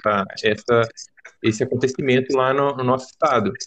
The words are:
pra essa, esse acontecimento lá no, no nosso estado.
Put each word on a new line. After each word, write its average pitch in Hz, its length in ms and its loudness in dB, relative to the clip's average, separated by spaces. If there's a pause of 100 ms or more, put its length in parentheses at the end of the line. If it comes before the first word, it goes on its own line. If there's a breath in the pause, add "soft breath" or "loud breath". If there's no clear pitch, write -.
pra 101 240 0 (180)
essa, 110 380 2 (600)
esse 113 220 0
acontecimento 127 720 0
lá 131 180 2
no, 139 220 0
no 127 80 -6
nosso 127 240 0
estado. 120 460 0 (140)